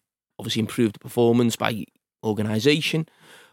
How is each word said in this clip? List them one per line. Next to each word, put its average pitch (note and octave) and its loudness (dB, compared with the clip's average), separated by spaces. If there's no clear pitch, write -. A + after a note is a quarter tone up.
obviously A2 -4
improve A2 0
the - -20
performance A#2+ 2
by A2 -2
organisation, A2+ 0